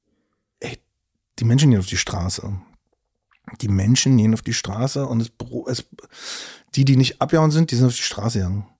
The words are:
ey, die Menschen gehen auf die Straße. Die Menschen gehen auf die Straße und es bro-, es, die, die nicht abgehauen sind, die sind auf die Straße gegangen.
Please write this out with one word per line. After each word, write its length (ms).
ey, 180
die 60
Menschen 260
gehen 100
auf 60
die 100
Straße. 560
Die 80
Menschen 480
gehen 160
auf 80
die 140
Straße 520
und 140
es 80
bro-, 400
es, 160
die, 120
die 100
nicht 240
abgehauen 300
sind, 200
die 60
sind 100
auf 80
die 80
Straße 360
gegangen. 280